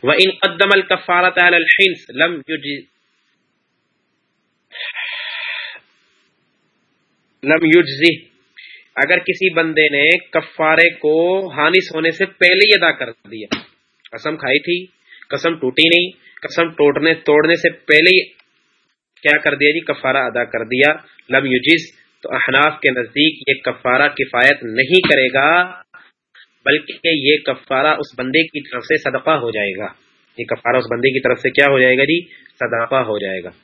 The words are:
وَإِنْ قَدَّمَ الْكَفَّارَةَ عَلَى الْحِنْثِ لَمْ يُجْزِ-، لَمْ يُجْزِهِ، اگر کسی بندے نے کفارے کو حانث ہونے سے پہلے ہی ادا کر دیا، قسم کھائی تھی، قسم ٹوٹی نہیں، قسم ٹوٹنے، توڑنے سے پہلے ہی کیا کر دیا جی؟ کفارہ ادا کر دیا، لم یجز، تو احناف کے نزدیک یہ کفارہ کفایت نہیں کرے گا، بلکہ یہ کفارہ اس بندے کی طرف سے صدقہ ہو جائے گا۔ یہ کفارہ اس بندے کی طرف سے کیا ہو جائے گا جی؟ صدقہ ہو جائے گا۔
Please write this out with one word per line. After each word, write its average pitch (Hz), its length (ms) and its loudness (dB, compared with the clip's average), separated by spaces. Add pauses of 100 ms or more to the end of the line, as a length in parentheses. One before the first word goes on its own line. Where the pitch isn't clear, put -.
وَإِنْ 170 360 2
قَدَّمَ 190 340 0
الْكَفَّارَةَ 180 720 0
عَلَى 175 100 4
الْحِنْثِ 170 580 0
لَمْ 160 200 -2 (160)
يُجْزِ-، 143 360 -10 (4000)
لَمْ 156 200 2
يُجْزِهِ، 156 600 2 (720)
اگر 156 240 0
کسی 185 340 -4
بندے 156 360 2
نے 147 280 2
کفارے 160 720 0
کو 170 640 0
حانث 156 440 0
ہونے 160 160 -2
سے 190 140 -4
پہلے 185 420 2
ہی 202 160 4
ادا 160 80 2
کر 123 200 -8
دیا، 110 360 -18 (640)
قسم 151 260 -8
کھائی 139 220 0
تھی، 175 260 -4 (440)
قسم 160 260 -2
ٹوٹی 151 320 0
نہیں، 175 240 2 (300)
قسم 165 280 -2
ٹوٹنے، 147 440 0
توڑنے 160 420 2
سے 170 140 0
پہلے 165 460 2
ہی - 140 0 (920)
کیا 147 160 2
کر 151 180 -2
دیا 143 160 2
جی؟ 160 80 -2
کفارہ 139 380 -2
ادا 120 260 -2
کر 117 200 -6
دیا، 131 300 2 (360)
لم 139 160 0
یجز، 135 640 -2 (140)
تو - 120 -10
احناف 143 480 0
کے 147 80 2
نزدیک 139 580 -2
یہ 135 60 0
کفارہ 131 540 0
کفایت 131 560 0
نہیں 135 460 0
کرے 135 180 4
گا، 160 540 0 (840)
بلکہ 147 420 -4
یہ 151 300 0
کفارہ 139 500 -2
اس 147 320 -4
بندے 131 240 0
کی 147 280 -10
طرف 123 120 -8
سے 156 140 -2
صدقہ 131 320 -4
ہو 127 220 -2
جائے 101 260 -4
گا۔ 104 100 -10 (500)
یہ 120 80 -10
کفارہ 117 300 -2
اس 123 160 0
بندے 120 180 0
کی 135 100 -2
طرف 127 200 0
سے 135 100 -2
کیا 139 220 2
ہو 139 80 2
جائے 127 180 4
گا 135 60 2
جی؟ 160 180 0 (340)
صدقہ 117 400 -4
ہو 113 240 -2
جائے 95 240 -8
گا۔ 87 60 -14 (140)